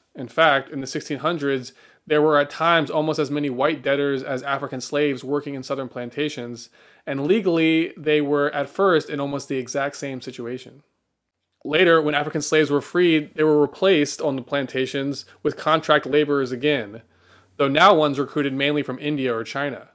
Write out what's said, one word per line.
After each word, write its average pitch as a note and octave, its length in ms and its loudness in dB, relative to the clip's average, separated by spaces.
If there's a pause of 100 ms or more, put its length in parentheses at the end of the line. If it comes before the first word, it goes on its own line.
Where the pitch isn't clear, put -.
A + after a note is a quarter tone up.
(140)
In B2 120 -10
fact, C#3+ 440 2
in C#3+ 100 -8
the C3 60 -8
sixteen C#3+ 320 -6
hundreds, C#3+ 560 -2 (320)
there D3+ 160 2
were D3+ 160 4
at C#3+ 120 0
times D#3+ 400 0
almost D#3 280 0
as C#3 120 -2
many D3 200 -2
white C3+ 320 0
debtors C#3 400 0
as C3 200 -6
African C#3 380 -6
slaves C#3+ 420 -2
working C#3+ 320 -4
in C3 80 -10
southern C3+ 260 -6
plantations, B2 840 -8 (360)
and C#3 200 -4
legally E3 680 2
they D3+ 240 0
were C#3+ 300 0
at D3 180 -4
first F3+ 420 2
in C#3+ 100 -6
almost C#3 280 -6
the C3+ 100 -4
exact C#3 380 -4
same C3+ 240 -10
situation. B2+ 600 -12 (840)
Later, E3 360 4
when D3 120 0
African D3 280 -2
slaves D#3 280 2
were C#3+ 120 2
freed, E3 540 2
they D#3 60 0
were D#3 160 6
replaced D3 640 2
on C#3 160 -2
the B2+ 60 -6
plantations C3+ 840 -4 (180)
with D3 140 -2
contract D3+ 480 2
laborers C#3 480 0
again, A#2+ 480 -2 (560)
though C#3 120 2
now F3 260 8
ones D3 240 2
recruited C#3 340 -2
mainly C#3+ 300 0
from C#3 160 -6
India C3+ 360 -2
or A2+ 100 -6
China. C#3 500 -8